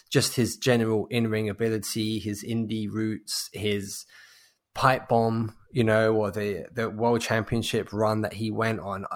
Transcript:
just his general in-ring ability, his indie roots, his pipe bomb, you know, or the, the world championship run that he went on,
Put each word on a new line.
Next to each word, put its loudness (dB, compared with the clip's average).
just 2
his 2
general 2
in-ring 0
ability, -2
his -6
indie -2
roots, -4
his -4
pipe 2
bomb, 2
you 2
know, 4
or 0
the, -4
the -4
world 2
championship 0
run 2
that -4
he -4
went 0
on, -6